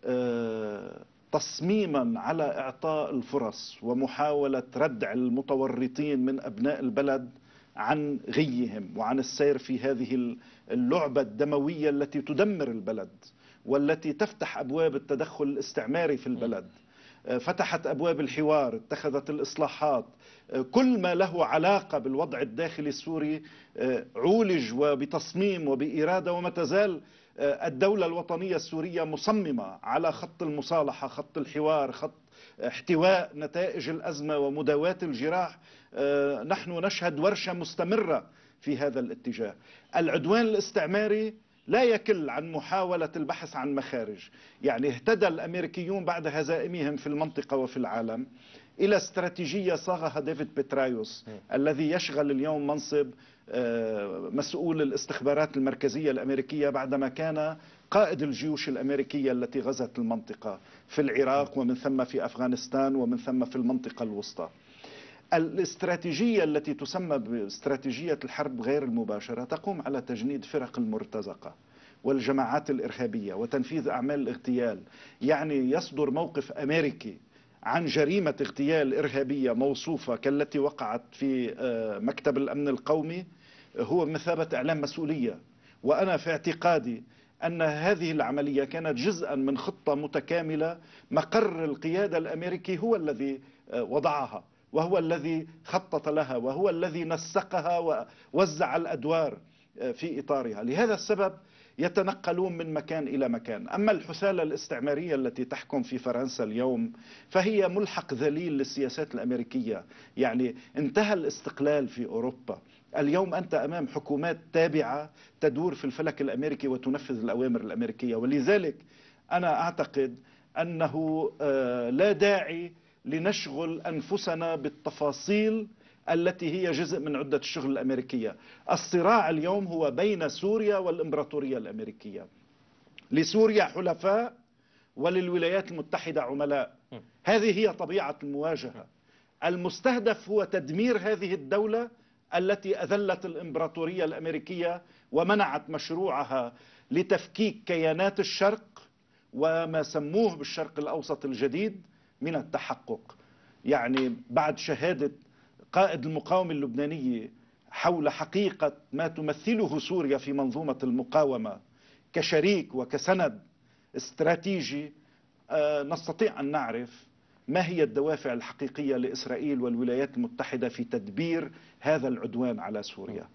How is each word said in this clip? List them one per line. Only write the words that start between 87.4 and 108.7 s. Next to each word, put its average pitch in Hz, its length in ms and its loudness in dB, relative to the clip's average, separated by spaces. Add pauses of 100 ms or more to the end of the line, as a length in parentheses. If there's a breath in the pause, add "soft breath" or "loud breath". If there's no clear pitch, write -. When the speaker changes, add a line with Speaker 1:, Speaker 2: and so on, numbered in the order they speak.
Speaker 1:
أن 170 180 0
هذه 160 500 2
العملية 143 520 2
كانت 156 340 -4
جزءاً 165 380 -2
من 135 220 0
خطة - 380 -2
متكاملة 156 840 -2 (340 loud breath)
مقر 165 540 2
القيادة 165 520 0
الأمريكي 175 600 -4
هو 226 180 2
الذي، 139 460 -2 (300 loud breath)
آه، 120 120 0
وضعها، 127 600 -2 (300 soft breath)
وهو 170 240 2
الذي 160 500 0 (160)
خطط 170 460 -2
لها، 147 260 0
وهو 135 340 0
الذي 170 340 -2
نسقها 165 1040 -2 (260 loud breath)
ووزع 156 420 2
الأدوار، 156 600 0 (420 soft breath)
آه، 127 120 -2
في 160 280 -6
إطارها. 120 440 -2
لهذا 190 300 2
السبب 190 400 0 (460 soft breath)
يتنقلون 175 800 0
من 160 160 -4
مكان 151 340 -2
إلى 135 220 0
مكان. 113 400 -4
أما 208 220 4
الحثالة 175 520 0
الاستعمارية 147 720 -2
التي 127 300 -2
تحكم 135 380 -4
في 127 140 -6
فرنسا 123 460 -2
اليوم 117 500 0 (360 loud breath)
فهي 190 380 4
ملحق 180 460 -2
ذليل 151 400 0
للسياسات 135 600 -2